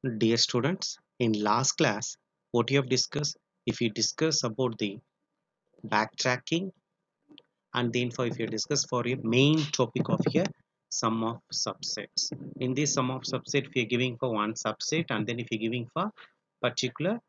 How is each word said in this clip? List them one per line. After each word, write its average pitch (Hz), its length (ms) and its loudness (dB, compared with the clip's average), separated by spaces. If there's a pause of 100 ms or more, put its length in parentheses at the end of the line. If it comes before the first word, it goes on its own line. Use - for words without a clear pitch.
Dear 117 340 2
students, 131 600 0 (220)
in 113 140 4
last 107 400 2
class, 113 440 0 (320)
what 120 220 2
you 139 60 4
have 131 120 2
discussed, 139 480 -2 (300)
if 117 140 -2
you 113 100 2
discuss 139 520 0
about 120 360 -2
the 104 180 -2 (880)
backtracking, 127 840 0 (1040)
and 120 180 0
then 123 160 2
for, 123 160 -4
if 117 140 -4
you 113 80 -2
discuss 123 360 -2
for 120 240 -2
a 123 140 0
main 131 380 6
topic 127 500 0
of - 100 2 (120)
your 165 140 2 (440)
sum 113 340 0
of 113 180 -4 (120)
subsets. - 800 -4 (260)
In 127 140 0
this 143 220 0
sum 127 160 0
of 131 100 -6
subset, - 460 -2
if - 80 -8
you're 120 100 2
giving 123 320 0
for 123 160 -2
one 104 220 0
subset, 156 560 -2
and 107 160 0
then 120 120 -4
if 113 120 -6
you're 113 180 -2
giving 120 240 -4
for 196 180 -2 (480)
particular 139 680 -2